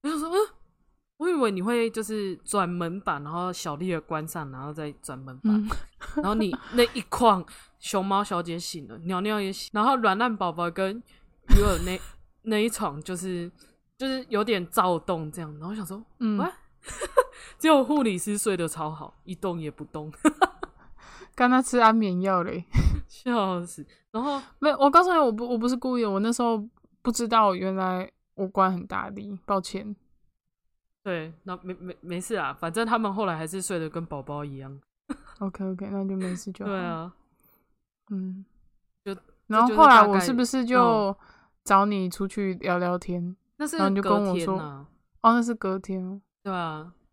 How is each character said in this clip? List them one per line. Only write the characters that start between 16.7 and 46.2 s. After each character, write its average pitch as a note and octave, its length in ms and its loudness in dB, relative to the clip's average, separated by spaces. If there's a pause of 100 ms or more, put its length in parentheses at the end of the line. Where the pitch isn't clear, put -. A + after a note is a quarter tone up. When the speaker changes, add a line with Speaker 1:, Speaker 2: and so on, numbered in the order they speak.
Speaker 1:
<laughs> - 720 -4
结 D#4+ 140 6
果 C#4 100 8
护 C#4 200 2
理 G#3 140 0
师 G#3 220 -4
睡 G3+ 180 0
得 E3+ 120 -2
超 D#3 220 -8
好， D#3 240 -16 (100)
一 F3+ 100 -12
动 E3+ 260 -6
也 D3+ 100 -8
不 D3 160 -14
动。 D3+ 260 -12 (100)
<laughs> - 1120 -2
Speaker 2:
刚 B3 160 4
才 B3+ 100 6
吃 B3 180 0
安 A3 160 8
眠 F#3 280 2
药 F#3+ 200 0
嘞。 E3+ 220 -6 (440)
Speaker 1:
笑 F#3+ 560 -2
死。 G3 200 -16 (260)
然 A3+ 120 -6
后 C#4 180 -4 (180)
Speaker 2:
没 D4 120 4
有， C#4+ 80 0
我 C#4 100 6
告 E4+ 140 8
诉 F4+ 100 4
你， E4 60 6
我 C4+ 120 6
不， A3+ 160 -4
我 B3 120 0
不 A#3 100 0
是 B3+ 80 2
故 B3 220 -2
意 A#3 40 0
的， G#3 80 0
我 G3 100 0
那 A3+ 120 0
时 A#3+ 80 -4
候 A3+ 240 0 (380)
不 B3 80 0
知 A#3 160 -2
道 G#3+ 280 4
原 F#3+ 200 -2
来 F#3 360 -2 (240)
我 G3 120 -4
关 F#3+ 260 2
很 F3+ 140 -6
大 F#3+ 240 -4
力， G3+ 340 -12
抱 G3 160 0
歉。 G3+ 340 -10 (1080)
Speaker 1:
对， D#3+ 400 -6
那 F3+ 200 -10
没， F3+ 120 -10
没， F3+ 260 -14
没 F3 200 -8
事 G#3+ 160 -6
啊， C#3+ 180 -4
反 E3 180 -6
正 A3+ 140 -2
他 A3+ 120 2
们 G#3+ 140 -2
后 G#3 140 -2
来 E3+ 100 -2
还 D#3+ 100 -8
是 F#3 140 -8
睡 F3+ 180 -4
得 D#3+ 120 -4
跟 E3+ 160 -6
宝 C#3+ 160 -10
宝 D3 220 -8
一 C#3 140 -12
样。 C3+ 220 -16 (600)
Speaker 2:
OK，OK， F#3+ 500 -6
那 G3 140 -4
就 F#3+ 120 -4
没 F#3 180 -4
事 F3+ 180 -10
就 G3+ 120 -12
好。 G3+ 60 -4
Speaker 1:
对 F#3+ 100 -4
啊。 F3 320 -6 (960)
Speaker 2:
嗯。 F#3+ 340 -8 (600)
Speaker 1:
就， G3 100 -8 (340)
Speaker 2:
然 A3 120 4
后 A#3+ 140 4
后 D4+ 140 10
来 A3 180 12
我 G3 140 4
是 G#3+ 120 0
不 B3 120 2
是 B3+ 200 0
就 - 20 -2
Speaker 1:
这 - 20 -6
就 B3+ 80 2
是 - 20 6
大 B3 60 6 (260)
概， - 0 -
嗯。 G3 60 -6 (480)
Speaker 2:
找 G3 200 4
你 G3 240 -2
出 G3 200 -6
去 F#3+ 260 -4
聊 F3+ 240 -2
聊 F3+ 180 -2
天？ F3 400 -6 (200)
Speaker 1:
那 D4 100 -6
是 - 100 -6
Speaker 2:
然 G3 80 2
后 G3 60 2
你 G3 60 0
就 G3 60 0
跟 G3 100 0
我 G3+ 260 2
说， F#3 180 -2
Speaker 1:
隔 - 0 -
天 - 20 -4
啊。 C#3+ 280 -10 (360)
Speaker 2:
哦， A3+ 120 6
那 A#3+ 80 2
是 A#3 120 -2
隔 F#3+ 240 -4
天 F#3+ 260 -6
哦。 G3 160 -10 (220)